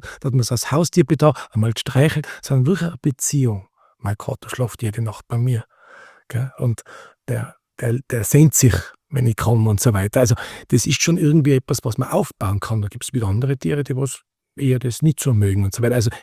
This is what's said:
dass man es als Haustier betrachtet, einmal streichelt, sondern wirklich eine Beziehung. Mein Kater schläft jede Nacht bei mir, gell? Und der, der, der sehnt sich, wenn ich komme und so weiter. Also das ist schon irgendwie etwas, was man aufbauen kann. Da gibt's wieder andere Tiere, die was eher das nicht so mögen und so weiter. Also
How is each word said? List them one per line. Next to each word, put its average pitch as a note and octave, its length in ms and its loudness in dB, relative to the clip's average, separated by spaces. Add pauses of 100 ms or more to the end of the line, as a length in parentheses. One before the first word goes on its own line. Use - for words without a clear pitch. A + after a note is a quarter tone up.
(200)
dass C#3+ 120 -4
man B2+ 100 2
es A2 100 -4
als - 200 -4
Haustier D#3+ 340 2
betrachtet, D3+ 480 2
einmal A2+ 240 2
streichelt, D3 500 0 (140)
sondern C3 260 2
wirklich F3 220 0
eine C3 120 -8
Beziehung. B2+ 680 -2 (280)
Mein G2+ 200 -6
Kater - 320 -10
schläft - 340 -6
jede G#2+ 180 -4
Nacht A2 280 -8
bei A#2 80 -2
mir, A#2+ 260 0 (640)
gell? B2 300 -6
Und A#2+ 240 -2 (480)
der, A#2 260 -6 (240)
der, A#2+ 200 -2 (100)
der A2+ 160 -4
sehnt D3 280 6
sich, A#2 200 6 (360)
wenn B2+ 160 0
ich A#2 120 0
komme A2 320 2
und G#2 100 2
so A#2+ 140 2
weiter. G2+ 260 0
Also A#2 160 4 (320)
das - 180 2
ist - 160 -2
schon E3+ 160 2
irgendwie D3 360 4
etwas, C3 300 0
was A#2 140 -4
man B2+ 120 -4
aufbauen G2+ 500 -2
kann. A2 220 -4
Da G2 80 -4
gibt's - 240 -12
wieder A2+ 140 -2
andere C3 300 0
Tiere, D3 280 -2
die C3 100 -4
was C3 260 -4 (340)
eher B2+ 240 2
das A#2 220 -4
nicht D#3 180 2
so C3+ 140 0
mögen G2+ 300 2
und G2 100 -2
so - 80 -4
weiter. A#2 140 2
Also A#2 140 2 (140)